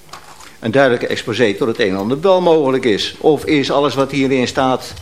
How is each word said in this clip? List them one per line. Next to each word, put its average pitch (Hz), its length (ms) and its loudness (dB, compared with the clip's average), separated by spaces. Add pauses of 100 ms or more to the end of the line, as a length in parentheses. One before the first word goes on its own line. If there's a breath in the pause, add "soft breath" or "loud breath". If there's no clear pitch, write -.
(600 loud breath)
een 113 120 -6
duidelijke 127 360 2
exposé 104 460 -2
tot 120 140 -2
het 113 120 -2
een 107 100 0
en 95 80 -2
ander 117 240 -4
wel 185 200 4
mogelijk 139 440 2
is. 101 320 0
Of - 280 2
is 139 260 0
alles 139 240 0
wat 139 160 -2
hierin 131 360 0
staat 131 540 -2